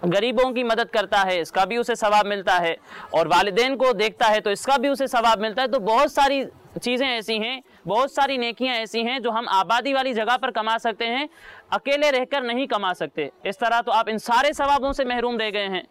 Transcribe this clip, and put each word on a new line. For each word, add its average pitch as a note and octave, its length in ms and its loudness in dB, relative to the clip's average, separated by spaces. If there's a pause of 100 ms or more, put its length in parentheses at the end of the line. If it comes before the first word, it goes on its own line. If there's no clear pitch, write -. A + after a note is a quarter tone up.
गरीबों A#3 480 2
की B3 120 -2
मदद A3+ 240 0
करता G3+ 300 0
है, F#3 220 2
इसका F#3 240 0
भी G#3+ 120 -4
उसे A#3+ 200 -2
सवाब G#3 300 4
मिलता G3+ 280 0
है, E3+ 200 0 (380)
और D#3+ 140 4
वालिदैन G3+ 480 2
को B3+ 200 2
देखता G#3+ 320 0
है G#3+ 140 4
तो G#3 100 -2
इसका C4 260 0
भी C4 120 0
उसे C4+ 200 0
सवाब A3+ 320 4
मिलता A3 200 -2
है। C4+ 60 0
तो C4 140 0
बहुत A#3 320 2
सारी C#4 320 2 (300)
चीज़ें B3 320 -2
ऐसी A3+ 300 -2
हैं, B3 240 -6 (240)
बहुत A3+ 280 0
सारी C#4 240 0
नेकियां A#3+ 380 -4
ऐसी A3+ 260 -4
हैं B3 200 -4
जो A3+ 100 -2
हम A3+ 180 -4
आबादी G#3+ 440 0
वाली C4+ 200 0
जगह A3+ 240 0
पर B3+ 140 -2
कमा A3 280 -2
सकते A#3 280 -4
हैं, C4 200 -4 (460)
अकेले C#4+ 380 0
रहकर B3+ 320 0
नहीं B3 240 -2
कमा G3+ 260 -2
सकते। D3+ 360 -6 (160)
इस G3 140 -6
तरह A#3 220 2
तो A#3 100 -4
आप A3 180 2
इन A3 100 -2
सारे C4+ 340 2
सवाबों C#4 400 0
से C4+ 120 -2
महरूम A#3+ 320 -2
रह A3 140 -2
गए G3+ 160 -4
हैं। F#3+ 240 -4